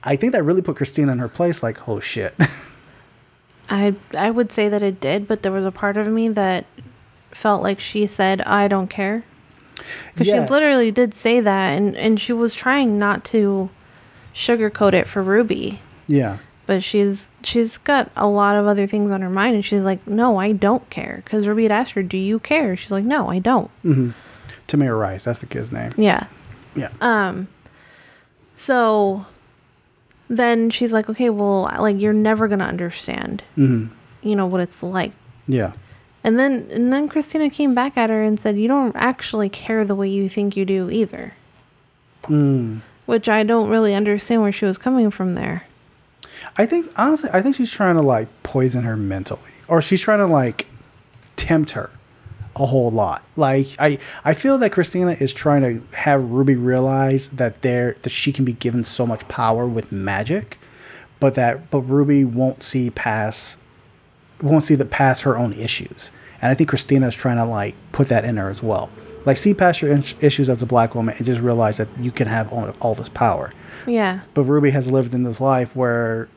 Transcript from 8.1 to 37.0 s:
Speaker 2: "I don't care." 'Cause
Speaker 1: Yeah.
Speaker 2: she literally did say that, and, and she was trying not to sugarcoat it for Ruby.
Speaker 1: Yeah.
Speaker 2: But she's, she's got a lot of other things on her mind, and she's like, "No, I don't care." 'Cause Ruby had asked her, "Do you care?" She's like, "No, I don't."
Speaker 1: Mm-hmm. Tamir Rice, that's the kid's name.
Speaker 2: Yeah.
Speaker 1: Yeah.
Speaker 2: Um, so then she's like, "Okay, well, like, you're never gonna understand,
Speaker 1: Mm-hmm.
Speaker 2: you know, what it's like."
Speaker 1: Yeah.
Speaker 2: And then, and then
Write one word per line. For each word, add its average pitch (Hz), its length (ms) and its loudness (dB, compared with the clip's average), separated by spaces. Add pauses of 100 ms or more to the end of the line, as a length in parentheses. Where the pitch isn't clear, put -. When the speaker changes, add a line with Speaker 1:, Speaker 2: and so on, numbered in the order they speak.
Speaker 2:
"I 202 260 2
don't 190 200 0
care." 208 340 -4 (920)
'Cause 170 100 2
Speaker 1:
Yeah. 208 200 4
Speaker 2:
she - 60 -6
literally 277 380 4
did 226 240 2
say 233 280 2
that, 196 360 2
and, 202 200 0
and 220 200 2
she 220 140 -4
was 233 240 0
trying 254 420 2
not 208 280 0
to 196 440 0 (640)
sugarcoat 214 600 2
it 180 120 2
for - 160 -4
Ruby. 202 580 0 (280)
Speaker 1:
Yeah. 123 300 2 (280)
Speaker 2:
But 190 180 0
she's, 202 480 0 (120)
she's 233 340 -2
got - 380 0
a 208 120 0
lot 202 280 2
of 208 120 2
other 202 200 2
things 208 240 0
on 190 100 -2
her 185 80 -4
mind, 202 260 2
and 202 100 0
she's 202 180 0
like, 190 240 -2
"No, 220 300 2
I 202 160 0
don't 202 360 0
care." - 360 -10
'Cause 214 200 -2
Ruby 214 180 2
had 214 100 4
asked 240 180 0
her, 196 120 -2
"Do 185 140 -4
you 202 220 0
care?" 254 380 0
She's - 140 -10
like, 196 120 -2
"No, 262 260 0
I 180 100 -2
don't." 233 300 0 (140)
Speaker 1:
Mm-hmm. 131 280 2 (580)
Tamir 131 280 2
Rice, 98 280 -4
that's 120 140 -4
the 123 60 -12
kid's 120 280 -8
name. 117 240 -8
Speaker 2:
Yeah. 208 300 2 (460)
Speaker 1:
Yeah. - 180 -8 (100)
Speaker 2:
Um, 202 480 -2 (1040)
so 214 720 2 (1040)
then 233 400 2
she's 226 240 -2
like, 214 160 0
"Okay, 233 200 0
well, 202 400 0 (100)
like, 202 200 2
you're 214 140 2
never 214 340 2
gonna 202 180 0
understand, - 760 -6 (140)
Speaker 1:
Mm-hmm. 120 360 2 (340)
Speaker 2:
you 208 80 0
know, 196 100 0
what 180 160 -2
it's - 220 -8
like." 185 300 -4 (340)
Speaker 1:
Yeah. 113 260 0 (500)
Speaker 2:
And 226 140 2
then, 262 340 0
and 247 200 0
then 285 160 0